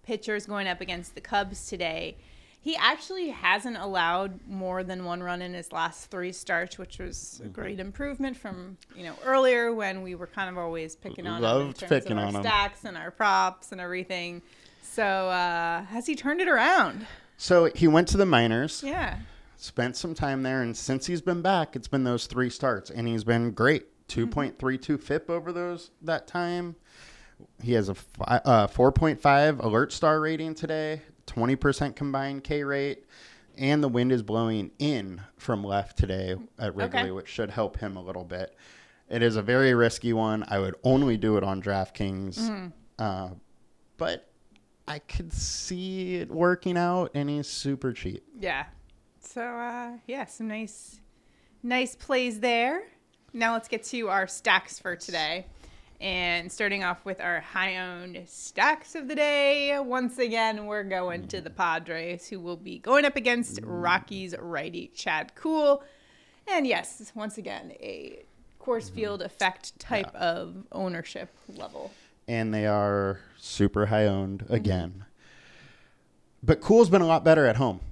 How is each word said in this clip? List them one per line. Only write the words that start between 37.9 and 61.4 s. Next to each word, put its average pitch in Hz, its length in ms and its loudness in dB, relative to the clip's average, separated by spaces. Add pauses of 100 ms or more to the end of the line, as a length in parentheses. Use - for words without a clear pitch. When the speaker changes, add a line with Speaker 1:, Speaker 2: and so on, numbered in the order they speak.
Speaker 2:
a 90 80 -12
little 90 220 -10
bit. 92 280 -8 (560)
It 117 140 2
is 113 140 6
a 104 40 0
very 127 320 6
risky 117 380 4
one. 110 380 0
I 101 100 0
would 95 240 -2
only 131 340 6
do 107 200 4
it 95 60 2
on 95 180 -2
DraftKings. 95 800 -4
Speaker 1:
Mm-hmm. 208 280 -4 (320)
Speaker 2:
Uh, 107 300 -4 (680)
but - 320 -6 (560)
I 147 140 -10
could - 340 -6
see 185 840 -6
it 175 120 -6
working 175 480 2
out, 175 380 2
and 143 140 0
he's 147 180 -2
super 135 460 -4
cheap. - 300 -8 (140)
Speaker 1:
Yeah. 156 280 -4 (560)
So, - 200 -12
uh, 240 500 -8 (160)
yeah, 262 180 -8
some 220 240 -10
nice, 214 500 -10 (640)
nice 254 320 0
plays 247 460 0
there. 247 420 2 (520)
Now 233 180 2
let's 226 140 -4
get 220 180 -4
to 226 240 -4
our 190 180 2
stacks - 500 2
for 180 180 -8
today. 170 520 -4 (520)
And 175 520 -2
starting 202 320 -2
off 175 200 -4
with 190 160 -8
our 175 200 -2
high-owned 180 880 -6
stacks - 640 0
of 294 140 -8
the 302 80 -6
day, 285 640 2
once 247 400 -2
again, 220 480 0
we're 208 160 -4
going 180 460 -4
to 185 120 -6